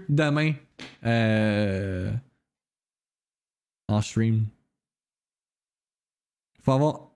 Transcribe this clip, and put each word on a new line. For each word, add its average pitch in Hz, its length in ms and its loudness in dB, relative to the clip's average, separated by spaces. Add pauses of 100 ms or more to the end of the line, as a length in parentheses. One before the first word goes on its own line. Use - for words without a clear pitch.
demain, 151 440 2 (500)
euh, 104 1080 0 (1800)
en 104 120 0
stream. 113 460 0 (2250)
Faut 135 100 2
avoir, 147 420 0